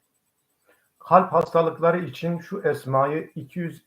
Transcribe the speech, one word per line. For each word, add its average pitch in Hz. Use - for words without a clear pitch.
Kalp 185
hastalıkları 165
için 165
"Şu -
esmayı 139
iki 165
yüz 165